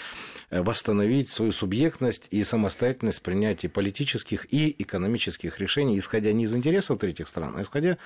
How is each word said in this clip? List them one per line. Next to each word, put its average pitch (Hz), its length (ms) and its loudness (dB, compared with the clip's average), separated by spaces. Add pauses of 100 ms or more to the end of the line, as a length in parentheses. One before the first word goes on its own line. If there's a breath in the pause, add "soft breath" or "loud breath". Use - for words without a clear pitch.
(500 loud breath)
э, 90 100 0
восстановить 107 680 2
свою 110 220 0
субъектность 120 800 0
и 101 100 2
самостоятельность 110 800 0
в - 20 -16
принятии 95 460 0
политических 101 840 -2
и 151 300 4
экономических 95 800 -2
решений, 107 400 2
исходя 107 320 2
не 113 120 4
из 110 100 0
интересов 147 440 2
третьих 85 300 -4
стран, 78 280 -6
а 95 60 -4
исходя 165 440 0